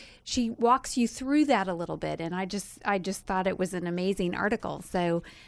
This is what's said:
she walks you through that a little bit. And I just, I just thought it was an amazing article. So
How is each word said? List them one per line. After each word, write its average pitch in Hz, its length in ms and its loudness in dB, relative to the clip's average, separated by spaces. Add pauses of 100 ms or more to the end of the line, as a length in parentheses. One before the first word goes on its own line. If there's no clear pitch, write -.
(260)
she 240 240 -2
walks 240 480 2
you 233 100 4
through 285 380 2
that 208 240 4
a 185 40 -2
little 165 240 -4
bit. 151 220 -4
And 165 160 -4
I 185 100 -2
just, 190 380 -8
I 202 160 2
just 190 260 -6
thought 190 220 0
it 185 120 2
was 185 140 0
an 175 140 -2
amazing 180 480 0
article. 202 460 -2
So 170 420 0 (240)